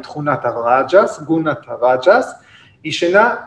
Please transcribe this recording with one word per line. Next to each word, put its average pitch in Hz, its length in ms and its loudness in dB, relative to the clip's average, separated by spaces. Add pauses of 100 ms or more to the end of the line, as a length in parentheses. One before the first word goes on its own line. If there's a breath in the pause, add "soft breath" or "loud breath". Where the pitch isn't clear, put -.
תכונת 147 420 -6
הרג'ס, 131 800 2
גונת 156 440 -2
הרג'ס, 127 680 2 (520 soft breath)
היא 156 80 -8
שינה, 208 420 2 (120)